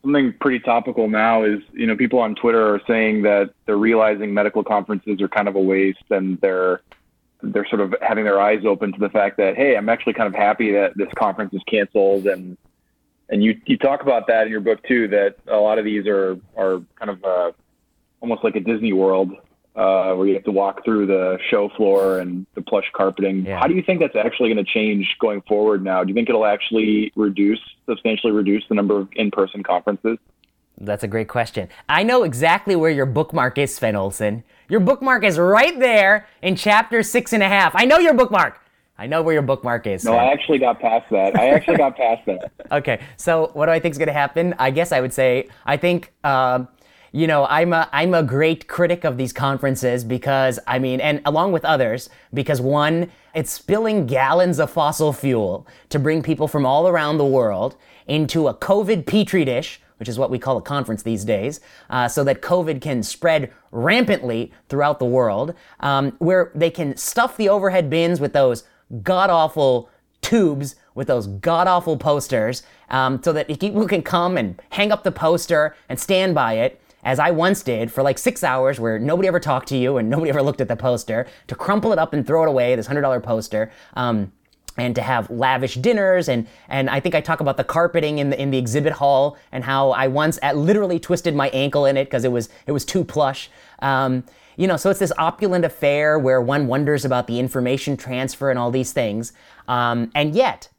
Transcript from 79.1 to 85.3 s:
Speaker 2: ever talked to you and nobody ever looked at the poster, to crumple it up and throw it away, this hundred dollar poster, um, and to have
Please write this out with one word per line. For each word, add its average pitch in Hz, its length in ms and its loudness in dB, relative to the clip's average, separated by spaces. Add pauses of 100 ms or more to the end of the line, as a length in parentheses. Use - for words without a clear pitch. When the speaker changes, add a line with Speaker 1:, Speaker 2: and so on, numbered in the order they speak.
Speaker 2:
ever 175 100 0
talked 131 300 -2
to 135 80 -4
you 127 220 0
and 110 120 -2
nobody 151 200 -2
ever 139 120 0
looked 139 180 -2
at 123 60 -2
the 113 100 -4
poster, 120 520 -4 (180)
to - 80 -8
crumple 208 380 -2
it 175 60 2
up 160 140 -2
and 147 140 -2
throw 160 160 2
it 160 60 2
away, 127 260 2
this 113 140 -6
hundred 143 140 -2
dollar 131 180 0
poster, 110 500 -4 (240)
um, 113 380 -2 (440)
and 123 200 -4
to 113 60 -4
have 117 280 -2